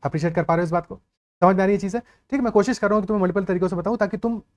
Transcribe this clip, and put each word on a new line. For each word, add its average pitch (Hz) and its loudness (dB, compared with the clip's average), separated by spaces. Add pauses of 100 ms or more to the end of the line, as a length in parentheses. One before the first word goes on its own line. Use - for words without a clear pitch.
अप्रिशिएट 160 -2
कर 175 0
पा 165 0
रहे 170 0
हो - 0
इस 160 -6
बात 170 -2
को, - -16 (460)
समझ 185 6
में 190 2
आ - 2
रही 202 2
है 196 -4
चीज़ें। 202 -4
ठीक - -12
है, 277 0
मैं 240 0
कोशिश 208 2
कर 208 0
रहा 208 2
हूँ 214 2
कि 185 -8
तुम्हें 208 0
मल्टीपल 185 0
तरीकों 180 0
से 185 -4
बताऊँ 185 -2
ताकि 214 -2
तुम 233 -4 (160)